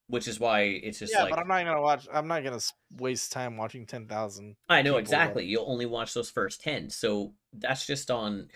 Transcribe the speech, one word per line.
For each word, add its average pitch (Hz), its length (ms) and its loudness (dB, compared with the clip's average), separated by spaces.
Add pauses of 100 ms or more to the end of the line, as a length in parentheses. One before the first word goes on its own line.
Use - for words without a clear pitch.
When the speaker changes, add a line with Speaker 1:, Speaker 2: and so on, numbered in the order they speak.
Speaker 1:
which 120 180 -2
is 107 140 -6
why 110 220 6
it's 104 360 0
just 107 140 -4
Speaker 2:
Yeah, 208 120 6
Speaker 1:
like - 60 2
Speaker 2:
but 180 80 2
I'm 175 100 -2
not 185 160 2
gonna 160 180 2
watch, 143 300 2
I'm 151 140 0
not 165 160 0
gonna 131 140 -4
s-, - 160 -4 (180)
waste 127 400 -2
time 123 260 -4
watching 113 300 -6
ten 110 220 -10
thousand 104 480 -6 (120)
Speaker 1:
I 156 140 8
know, 143 100 4
Speaker 2:
people - 40 6
that 117 60 4
Speaker 1:
exactly. 131 440 2
You'll 107 240 0
only 120 160 -2
watch 117 280 -4
those 117 160 -4
first 98 320 -2
ten. 127 280 -4
So 104 440 -2 (180)
that's 123 340 -4
just 139 240 -4
on 104 440 -2